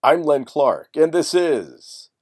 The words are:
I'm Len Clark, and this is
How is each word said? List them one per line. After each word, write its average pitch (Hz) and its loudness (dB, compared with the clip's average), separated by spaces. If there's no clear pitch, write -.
I'm 160 2
Len 143 -2
Clark, 127 -2
and 160 2
this 165 -2
is 127 -4